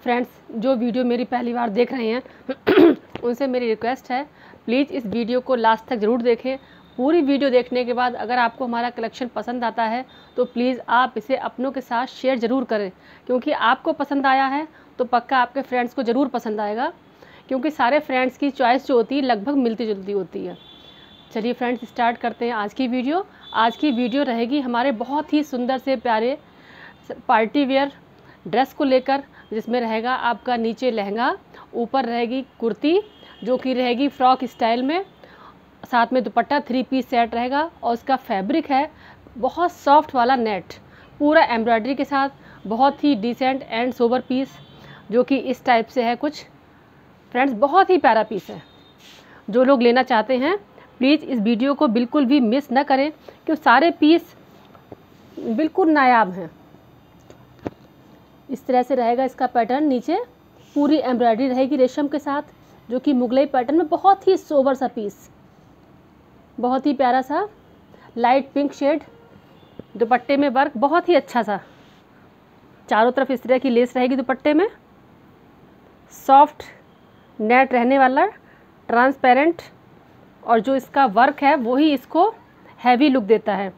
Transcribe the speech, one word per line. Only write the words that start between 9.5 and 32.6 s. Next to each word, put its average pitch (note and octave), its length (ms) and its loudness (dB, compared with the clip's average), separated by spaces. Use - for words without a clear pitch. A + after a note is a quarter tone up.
आता A3+ 200 -2
है, A#3 200 -4
तो B3 80 0
प्लीज़ B3 340 -2
आप A#3+ 260 0
इसे B3 200 -2
अपनों C4 240 -6
के C4 80 -8
साथ B3 260 -4
शेयर C4 320 -2
ज़रूर A#3+ 260 0
करें, G#3 260 -4
क्योंकि B3+ 260 -2
आपको C4 420 0
पसंद C#4 320 -2
आया C4+ 200 2
है, C#4+ 200 -4
तो B3+ 60 0
पक्का A#3+ 340 -2
आपके B3 240 -2
फ्रेंड्स B3 320 -4
को C#4 80 -4
ज़रूर B3 260 0
पसंद A3+ 320 -6
आएगा, G#3+ 320 -4
क्योंकि C4 240 -2
सारे C4 280 0
फ्रेंड्स B3+ 380 -4
की C#4+ 140 -2
चॉइस B3+ 340 0
जो C4+ 100 2
होती A#3 200 0
है, C#4+ 60 -2
लगभग B3 340 -2
मिलती A#3 300 -2
जुलती G3 260 -6
होती F#3+ 320 -6
है। F3 120 -12
चलिए A#3 200 -4
फ्रेंड्स, B3 320 -4
स्टार्ट A#3 320 -2
करते A#3 280 -6
हैं A#3 80 -4
आज G#3 220 -6
की C4 140 -4
वीडियो। C4 360 -2
आज A#3 220 0
की D4+ 140 0
वीडियो B3 320 -2
रहेगी A#3+ 380 -2
हमारे B3 320 -2
बहुत B3+ 400 -6
ही D4+ 100 0
सुंदर C4 360 -4
से C4 180 -4
प्यारे A#3 400 -2
पार्टी A3+ 360 2
वियर C4+ 280 0
ड्रेस A3+ 260 -2
को D#4 120 -4
लेकर, C4+ 380 0
जिसमें A3+ 280 -4
रहेगा A3+ 340 -4
आपका A#3+ 420 -4
नीचे A#3 340 -2
लहंगा, A3+ 460 -4
ऊपर A#3+ 300 -2
रहेगी A#3+ 400 -4
कुर्ती D4 420 0